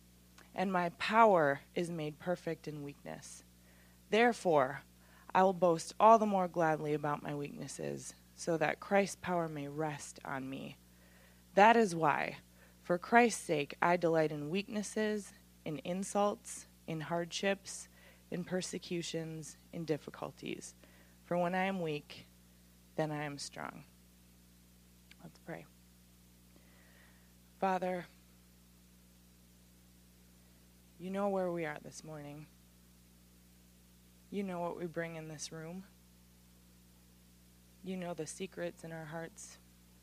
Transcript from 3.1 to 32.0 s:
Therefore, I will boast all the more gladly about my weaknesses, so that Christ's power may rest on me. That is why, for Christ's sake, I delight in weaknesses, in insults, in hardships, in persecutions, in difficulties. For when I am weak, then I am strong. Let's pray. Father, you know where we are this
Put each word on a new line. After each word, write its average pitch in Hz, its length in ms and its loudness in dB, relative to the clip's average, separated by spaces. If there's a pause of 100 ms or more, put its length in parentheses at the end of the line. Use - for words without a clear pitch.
Therefore, 175 720 4 (520)
I 185 80 8
will 190 100 6
boast 170 460 2
all 220 180 10
the 214 100 4
more 190 200 2
gladly 156 480 0
about 147 300 -2
my 151 100 -4
weaknesses, 143 800 -8 (200)
so 165 220 -2
that 156 240 0
Christ's 202 400 2
power 170 300 -2
may 143 180 -8
rest 147 560 -6
on 131 240 -6
me. 139 300 -10 (800)
That 220 200 12
is 202 180 4
why, 156 440 2 (440)
for 175 140 0
Christ's 233 460 4
sake, 147 400 -4
I 175 160 4
delight 160 340 2
in 147 160 -6
weaknesses, 208 840 -4 (320)
in 156 180 -6
insults, 196 840 -2 (200)
in 160 160 -6
hardships, 175 840 -4 (420)
in 175 140 -6
persecutions, 165 1120 -6 (160)
in 170 100 -8
difficulties. - 920 -8 (520)
For 175 100 -2
when 175 180 0
I 185 100 0
am 190 180 -2
weak, 147 460 -8 (680)
then 151 160 -2
I 147 120 -4
am 143 120 -8
strong. - 480 -12 (1400)
Let's 160 180 -20
pray. - 260 -14 (1900)
Father, 185 480 -2 (3000)
you 185 120 -8
know 196 180 0
where 185 240 0
we 170 140 -2
are 151 180 -6
this - 180 -16